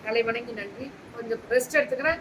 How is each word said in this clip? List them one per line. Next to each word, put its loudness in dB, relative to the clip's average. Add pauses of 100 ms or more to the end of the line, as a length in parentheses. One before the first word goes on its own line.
நாளை 2
வணங்கி -2
நன்றி. -8 (260)
கொஞ்சம் -4 (120)
ரெஸ்ட் 2
எடுத்துக்கிறேன். 4